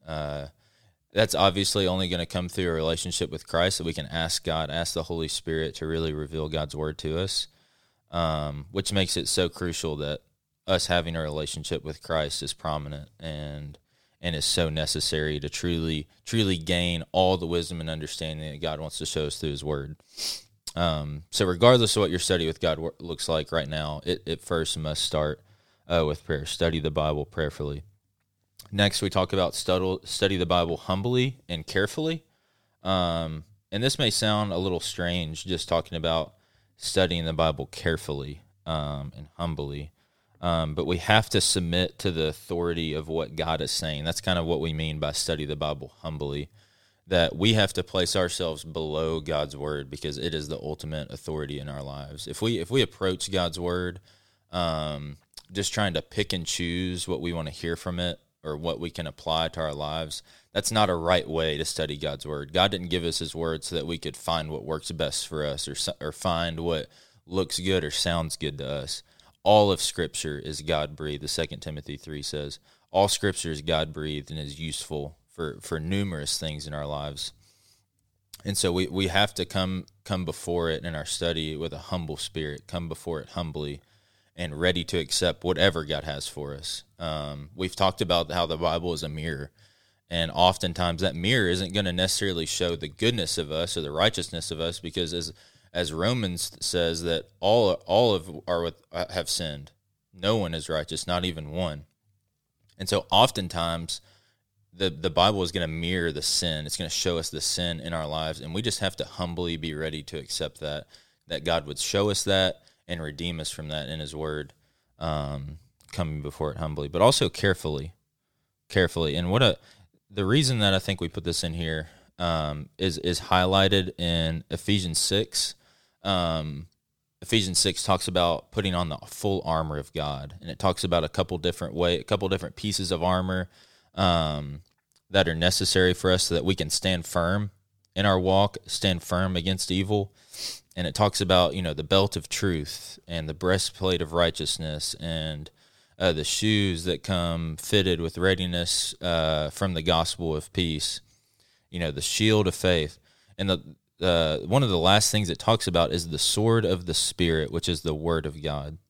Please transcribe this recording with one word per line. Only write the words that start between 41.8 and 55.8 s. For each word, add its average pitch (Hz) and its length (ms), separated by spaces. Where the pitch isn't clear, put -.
to 98 120
the 80 160
authority 82 640
of 78 160
what 80 260
God 80 260
is 71 100
saying. 76 340
That's 82 160
kind 90 180
of 82 60
what 80 160
we 80 120
mean 78 260
by 76 120
study 76 340
the 76 100
Bible 73 440
humbly, 73 500
that 87 300
we 104 180
have 101 200
to 90 100
place 92 320
ourselves 85 480
below 80 560
God's 73 360
word 71 360
because 73 260
it 80 160
is 76 140
the 78 120
ultimate 76 520
authority 73 480
in 69 100
our 69 140
lives. 71 420
If - 160
we, 113 180
if 85 120
we 131 100
approach 95 500
God's 87 280
word, 90 400
um, 76 640
just 92 220
trying 101 200